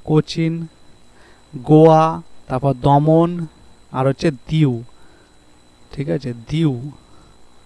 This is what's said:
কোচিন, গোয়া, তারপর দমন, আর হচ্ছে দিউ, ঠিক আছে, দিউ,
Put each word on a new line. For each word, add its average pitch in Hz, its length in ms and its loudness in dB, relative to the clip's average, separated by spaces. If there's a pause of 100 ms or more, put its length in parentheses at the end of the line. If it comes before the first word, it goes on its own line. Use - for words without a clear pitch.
কোচিন, 160 500 -2 (1000)
গোয়া, 156 520 4 (400)
তারপর 139 260 -2 (140)
দমন, 160 440 4 (640)
আর 131 140 -4
হচ্ছে 139 220 -2 (180)
দিউ, 156 240 2 (1200)
ঠিক 139 180 -8
আছে, 147 200 -6 (180)
দিউ, 151 260 0 (920)